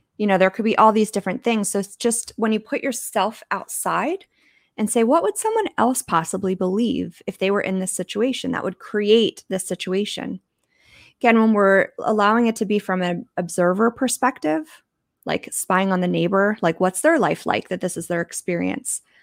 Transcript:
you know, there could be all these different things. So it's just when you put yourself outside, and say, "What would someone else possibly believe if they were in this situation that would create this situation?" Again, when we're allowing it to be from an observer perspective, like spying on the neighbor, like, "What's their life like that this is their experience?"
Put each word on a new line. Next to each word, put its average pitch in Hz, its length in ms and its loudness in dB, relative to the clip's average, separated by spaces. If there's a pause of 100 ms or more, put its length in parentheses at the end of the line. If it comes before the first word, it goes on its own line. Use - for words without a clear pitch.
(180)
you 208 100 -2
know, 190 100 4
there 185 120 4
could 208 160 -2
be 226 120 0
all 220 160 6
these 214 180 2
different 190 320 -4
things. 220 240 0
So 202 120 -2
it's - 180 -8
just - 400 -2
when 220 160 0
you 214 80 0
put 240 220 -6
yourself 220 680 -4
outside, 196 720 -4 (540)
and 214 120 -2
say, 233 140 2
"What 285 200 2
would 415 140 -2
someone 440 300 -2 (100)
else 240 240 2
possibly 185 540 -2
believe 185 720 -2
if 190 100 -8
they 190 140 0
were 202 100 0
in 190 180 -2
this 185 120 -4
situation 226 600 -4
that - 120 -4
would 185 160 -6
create 208 720 2
this 190 180 -6
situation?" 185 720 -6 (800)
Again, 226 200 4
when 220 140 4
we're 196 360 4 (100)
allowing 220 480 2
it 226 100 0
to 220 80 -2
be 208 140 0
from 185 220 -2
an 175 260 -4 (100)
observer 185 540 2
perspective, 269 920 -2 (420)
like - 260 -4
spying 190 400 0
on 180 100 2
the 180 60 0
neighbor, 196 540 2
like, 170 180 0
"What's 185 220 0
their 311 180 4
life 165 260 0
like - 240 -2
that 185 120 -6
this 180 140 -4
is 165 120 -8
their 170 140 -2
experience?" - 800 -6 (220)